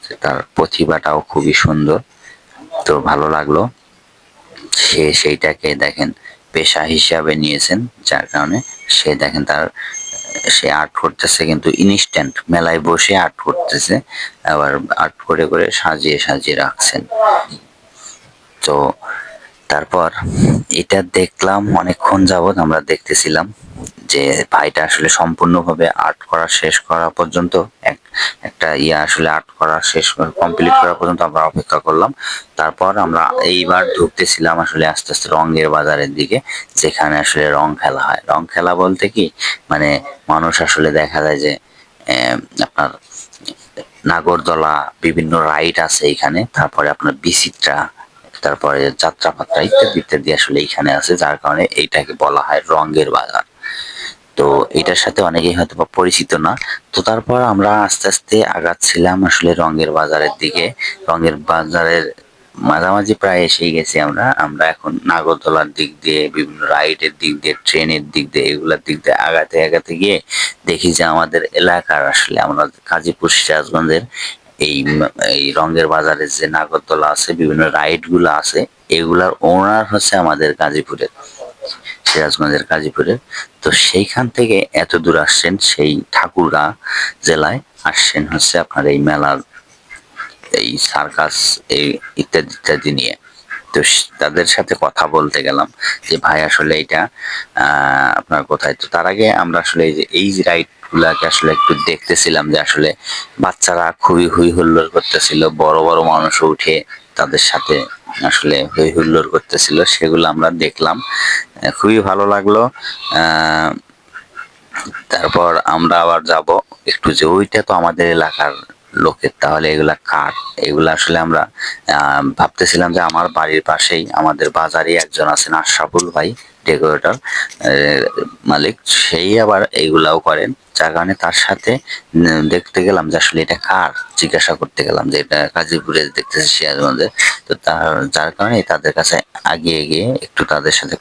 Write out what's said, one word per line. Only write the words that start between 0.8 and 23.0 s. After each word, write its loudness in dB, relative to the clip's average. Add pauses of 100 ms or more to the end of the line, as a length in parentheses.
খুবই 0
সুন্দর, 2 (880)
তো 2
ভালো 0
লাগলো। 2 (1040)
সে 2
সেইটাকে 0
দেখেন -4 (400)
পেশা 0
হিসাবে 0
নিয়েছেন, 0 (180)
যার -2
কারণে -2 (280)
সে 2
দেখেন -2
তার, 0 (840)
সে 2
আর্ট -2
করতেছে 0
কিন্তু 0
ইনস্ট্যান্ট, 2 (160)
মেলায় 2
বসে 0
আর্ট -2
করতেছে, -2 (440)
আবার 0 (180)
আর্ট -2
করে 0
করে 0
সাজিয়ে -2
সাজিয়ে -2
রাখছেন। -2 (1600)
তো 2 (760)
তারপর 0 (600)
এটা 0 (100)
দেখলাম, 0
অনেকক্ষণ 2
যাবৎ 2
আমরা 2
দেখতেছিলাম -2 (560)